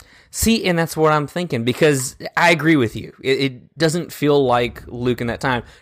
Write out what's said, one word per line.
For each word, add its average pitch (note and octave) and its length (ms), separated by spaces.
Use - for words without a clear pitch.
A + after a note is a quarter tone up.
See, A3 340
and F3 140
that's E3 180
what D#3 160
I'm D3+ 140
thinking, D3 380
because C3 520
I E3+ 140
agree D#3+ 260
with A#2 180
you. - 280
It, C3 180
it C3+ 380
doesn't D#3+ 340
feel C#3+ 320
like A#2+ 420
Luke A#2+ 340
in B2 60
that A2+ 140
time. B2 240